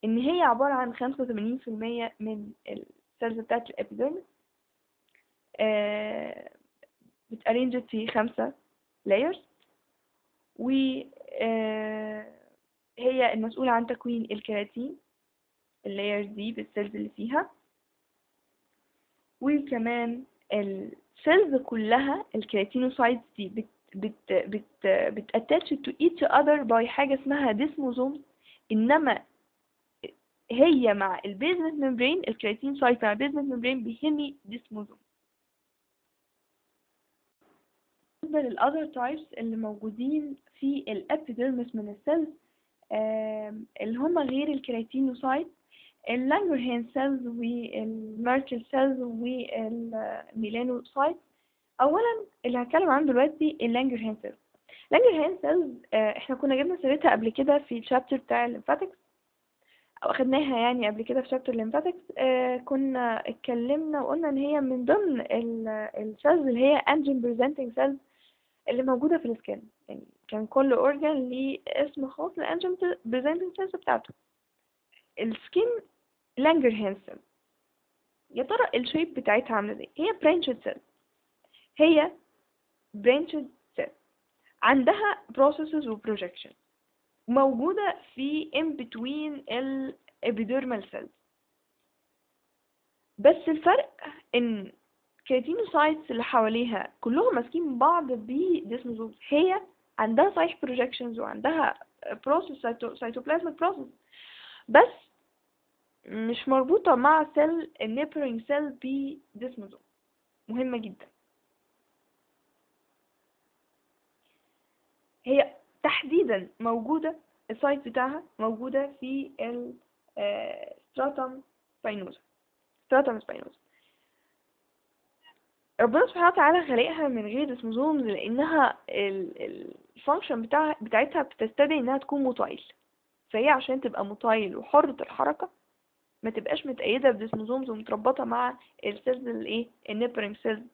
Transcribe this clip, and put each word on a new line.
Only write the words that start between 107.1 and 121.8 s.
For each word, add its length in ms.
سيل 360
النيبرينج 600
سيل 280
بديسموزوم. 440
مهمة 300
جدًا. 280
هي 280
تحديدًا 640
موجودة، 560
السايت 360
بتاعها 360
موجودة 600
في 400
ال، 340
آه، 580
ستراتم 500
سباينوزا. 400